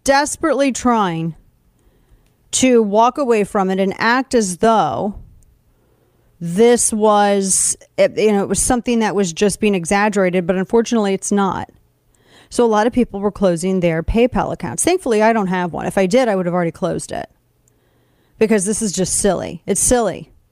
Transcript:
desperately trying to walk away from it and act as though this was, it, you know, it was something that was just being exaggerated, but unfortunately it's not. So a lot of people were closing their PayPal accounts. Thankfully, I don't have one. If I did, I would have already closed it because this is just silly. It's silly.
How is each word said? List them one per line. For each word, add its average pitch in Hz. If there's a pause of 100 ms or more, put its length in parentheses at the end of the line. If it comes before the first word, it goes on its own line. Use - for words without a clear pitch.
desperately 277
trying 175 (1160)
to 247
walk 220
away 233
from 190
it 190
and 196
act 254
as 190
though 196 (1200)
this 226
was, 202 (220)
it, 190
you 214
know, 202
it 127
was 190
something 240
that 202
was 185
just 196
being 208
exaggerated, 190
but 185
unfortunately 208
it's -
not. 202 (760)
So -
a 233
lot 214
of 233
people 214
were 202
closing 185
their 170
PayPal 220
accounts. 165
Thankfully, 277
I 226
don't 208
have 180
one. -
If 175
I 196
did, 240
I 202
would 185
have 170
already 175
closed 160
it - (1120)
because 214
this 214
is 214
just 180
silly. 170
It's -
silly. 226 (200)